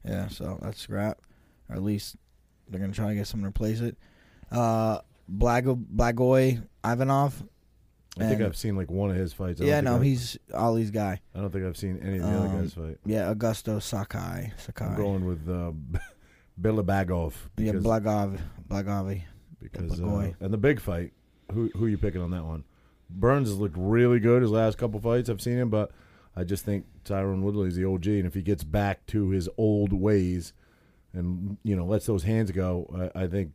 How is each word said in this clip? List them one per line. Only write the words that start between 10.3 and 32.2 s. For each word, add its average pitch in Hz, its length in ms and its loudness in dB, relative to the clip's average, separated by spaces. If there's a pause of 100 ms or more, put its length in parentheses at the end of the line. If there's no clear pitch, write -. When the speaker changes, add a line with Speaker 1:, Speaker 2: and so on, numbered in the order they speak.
Speaker 1:
Ali's 113 380 2
guy. 98 280 0 (140)
Speaker 2:
I 92 60 -6
don't 98 100 -4
think 95 140 -4
I've 90 120 -4
seen 92 240 -4
any 95 180 -4
of 87 40 -2
the 85 60 0
other 101 200 2
Speaker 1:
Um, 95 140 0
Speaker 2:
guys 80 120 -4
fight. 80 300 -10
Speaker 1:
yeah, 104 300 0
Augusto 107 480 -2
Sakai. 95 760 -6
Sakai. - 280 -10
Speaker 2:
I'm 101 100 -2
going 98 300 0
with, 85 220 -4
uh, 87 240 -4 (260)
<laughs> - 600 -14
Bilibagov 92 720 2 (240)
Speaker 1:
Yeah, 107 160 0
Speaker 2:
because 98 120 0
Speaker 1:
Blagov, 104 540 2 (300)
Blagovi. 98 540 -2 (380)
Speaker 2:
because, 85 400 -6
uh, 87 40 -2
Speaker 1:
Blagoy. 101 360 0
Speaker 2:
and 95 120 -2
the 110 60 0
big 123 220 2
fight, 87 320 -4 (400)
who, 113 240 0
who 110 100 2
you 104 120 2
picking 92 220 0
on 87 120 -4
that 87 120 -4
one? 80 200 -6 (440)
Burns 117 400 4
has 98 100 -2
looked 98 200 -2
really 120 420 6
good 120 220 6
his 113 80 4
last 110 280 4
couple 107 220 -2
fights 117 280 0
I've 107 120 -2
seen 120 160 0
him, 123 140 2
but 107 200 2 (460)
I 90 80 -2
just 92 200 -2
think 101 220 -2 (180)
Tyron 98 380 0
Woodley 101 260 0
is 87 80 -2
the 92 80 0
O 95 140 2
G, 101 200 2
and 92 80 0
if 87 80 -4
he 98 80 -2
gets 92 220 0
back 95 420 0
to 104 240 0
his 92 260 0
old 104 360 4
ways 92 600 2 (600)
and, 90 520 -4
you 104 100 2
know, 90 100 0
lets 101 220 0
those 98 180 0